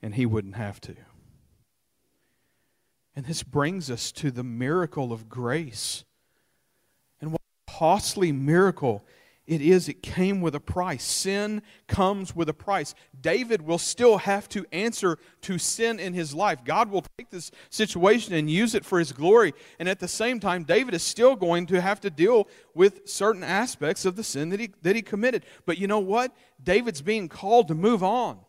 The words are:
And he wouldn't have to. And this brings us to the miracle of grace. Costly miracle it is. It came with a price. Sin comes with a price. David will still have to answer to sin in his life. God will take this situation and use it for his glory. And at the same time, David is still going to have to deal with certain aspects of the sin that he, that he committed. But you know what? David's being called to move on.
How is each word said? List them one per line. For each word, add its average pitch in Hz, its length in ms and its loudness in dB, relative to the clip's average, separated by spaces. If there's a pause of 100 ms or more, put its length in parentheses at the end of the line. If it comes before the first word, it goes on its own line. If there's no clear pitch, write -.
And 107 140 -8
he 123 100 0
wouldn't 104 300 -2
have 104 260 -10
to. - 140 -18 (2250)
And 135 100 -10
this 156 180 -6
brings 147 480 -4
us - 220 -8
to 143 180 -4
the 123 120 -8
miracle 131 680 -4
of 113 160 -10
grace. 123 800 -6 (1700)
Costly 180 540 2
miracle 143 720 2 (420)
it 156 160 -2
is. 175 280 6
It - 120 -8
came 190 380 -2
with 160 160 -2
a 147 60 -6
price. 180 420 -6
Sin 208 580 -4 (260)
comes 196 460 0
with 170 140 -2
a 156 60 -4
price. 185 420 -4 (240)
David 208 420 0
will 160 160 -2
still 220 420 4
have 196 300 -2
to 190 220 -8
answer 190 460 -2 (240)
to 180 160 -4
sin 226 420 -2
in 180 140 -8
his 165 200 -6
life. 160 300 -2
God 185 260 0
will 196 140 -2 (140)
take - 120 -18
this 175 220 -14 (180)
situation 208 680 2
and 151 140 0
use 214 240 2
it 208 120 -2
for 185 140 2
his 151 120 -2
glory. 180 420 4 (260)
And 170 100 -4
at 190 100 -4
the 180 80 -8
same 233 320 -4
time, 185 240 -2
David 208 300 2
is - 100 -2
still 254 320 4
going 175 320 0
to 185 140 2
have 196 200 0
to 202 80 -4
deal 196 380 4 (260)
with 196 360 4
certain 214 340 0
aspects 185 640 -2
of 185 100 -2
the 220 80 -10
sin 151 260 -6
that 196 120 -4
he, 226 80 -8 (120)
that 180 140 2
he 226 60 -2
committed. 220 440 -2 (200)
But 170 120 -2
you 190 100 -2
know 214 120 2
what? 220 340 -2 (300)
David's 196 380 0
being 202 260 -2
called 208 400 4
to 160 80 0
move 196 260 2
on. 190 480 -2